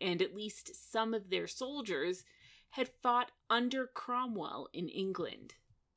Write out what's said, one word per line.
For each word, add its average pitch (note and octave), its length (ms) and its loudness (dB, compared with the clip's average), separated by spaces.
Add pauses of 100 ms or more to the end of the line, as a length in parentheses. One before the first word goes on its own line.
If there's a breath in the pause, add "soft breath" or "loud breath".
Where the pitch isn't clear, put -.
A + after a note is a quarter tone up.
and F3 200 2
at F#3 140 2
least G#3+ 400 -6
some A3 380 0
of G3 160 -2
their F3+ 180 2
soldiers G3 760 -2 (480 soft breath)
had B3+ 180 0 (120)
fought B3 300 4 (180)
under B3 380 4
Cromwell A3+ 840 -2
in E3+ 160 -2
England. F3 640 -2 (420)